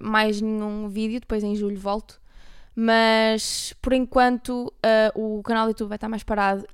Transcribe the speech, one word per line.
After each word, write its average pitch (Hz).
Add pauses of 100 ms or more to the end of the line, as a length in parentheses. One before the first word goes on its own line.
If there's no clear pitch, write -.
mais 214
nenhum 214
vídeo, 220
depois 214
em 208
julho 202
volto. 196 (580)
Mas, 220
por 247
enquanto, 247 (120)
ah, 220
o 214
canal 226
do 226
YouTube 214
vai 208
estar 214
mais 220
parado 196